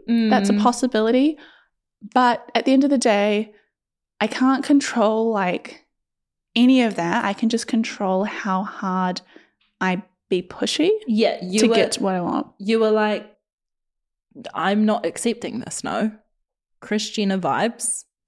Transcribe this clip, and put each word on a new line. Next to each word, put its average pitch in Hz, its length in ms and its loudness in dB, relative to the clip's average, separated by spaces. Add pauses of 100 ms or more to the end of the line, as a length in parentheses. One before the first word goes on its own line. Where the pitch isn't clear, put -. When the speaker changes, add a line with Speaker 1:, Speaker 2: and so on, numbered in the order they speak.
Speaker 1:
that's 214 420 2
a 208 40 4
Speaker 2:
Mm. 208 100 2
Speaker 1:
possibility. 247 720 2 (800)
But 247 400 2
at - 100 0
the 269 80 4
end 269 100 6
of 285 60 2
the 285 80 2
day, 214 560 0 (640)
I 214 60 -2
can't 262 380 2
control, 226 640 2
like, 196 560 -4 (680)
any 254 260 6
of 220 140 0
that. 175 280 -2
I 202 100 -2
can 226 160 -2
just 233 180 -4
control 196 560 -2
how 202 400 -4
hard 185 580 -4 (580)
I 185 220 -2 (280)
be 180 120 0
pushy - 480 -2 (160)
Speaker 2:
Yeah, 220 380 0
you 180 160 -2
Speaker 1:
to 220 80 4
Speaker 2:
were, 226 80 2
Speaker 1:
get - 260 0
what 190 140 -2
I 180 60 -2
want. - 260 -4 (100)
Speaker 2:
you 220 220 0
were 220 100 2
like, 214 400 0 (1200)
"I'm 202 320 0
not 214 200 0
accepting 220 540 -4
this, - 240 -12
no." 214 280 -2 (720)
Kris 208 280 -4
Jenner 196 280 -2
vibes. 175 680 -4 (220)